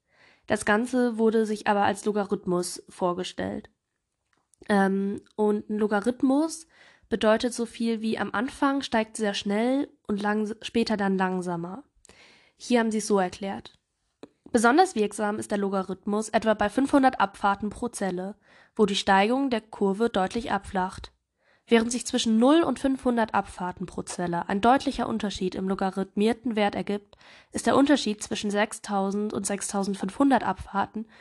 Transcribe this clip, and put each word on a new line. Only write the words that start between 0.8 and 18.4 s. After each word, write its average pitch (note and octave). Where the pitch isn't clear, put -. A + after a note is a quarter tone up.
wurde A3
sich G#3
aber G3+
als G3+
Logarithmus G3+
vorgestellt. F#3
Ähm, G3
und G#3+
ein G#3+
Logarithmus B3
bedeutet A3+
so A#3
viel A3+
wie A3
am G3
Anfang C#4
steigt A3
sehr G3+
schnell A#3
und G#3
langs-, G#3
später A3+
dann G3
langsamer. F3+
Hier A#3+
haben A3+
sie G#3+
es G#3
so G3+
erklärt. G3
Besonders B3+
wirksam G#3+
ist A3
der G#3
Logarithmus G3
etwa A3
bei G#3
fünfhundert C4
Abfahrten G3
pro A#3
Zelle, F#3+